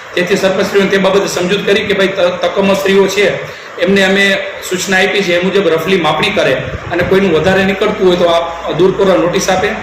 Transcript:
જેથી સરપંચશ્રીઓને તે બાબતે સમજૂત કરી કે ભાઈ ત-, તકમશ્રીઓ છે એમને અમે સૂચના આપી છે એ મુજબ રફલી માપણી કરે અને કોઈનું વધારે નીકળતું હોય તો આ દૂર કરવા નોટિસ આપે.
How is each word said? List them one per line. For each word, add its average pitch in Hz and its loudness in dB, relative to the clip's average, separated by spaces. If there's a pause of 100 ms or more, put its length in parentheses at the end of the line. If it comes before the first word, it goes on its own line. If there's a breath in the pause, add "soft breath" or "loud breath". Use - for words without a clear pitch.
(160 loud breath)
જેથી 175 0
સરપંચશ્રીઓને 190 0
તે 190 0
બાબતે 190 2
સમજૂત 180 -2
કરી 208 0
કે 196 0
ભાઈ 190 0
ત-, 180 0
તકમશ્રીઓ 190 2
છે 190 0 (380 loud breath)
એમને 196 2
અમે 196 2 (320)
સૂચના 185 -2
આપી 196 0
છે 175 0
એ 180 -4
મુજબ 185 0
રફલી 170 0
માપણી 156 0
કરે 143 0 (380)
અને 175 -2
કોઈનું 190 2
વધારે 185 2
નીકળતું 196 0
હોય 175 4
તો 175 2
આ 170 0
દૂર 180 2
કરવા 190 4
નોટિસ 175 0
આપે. 190 0 (160)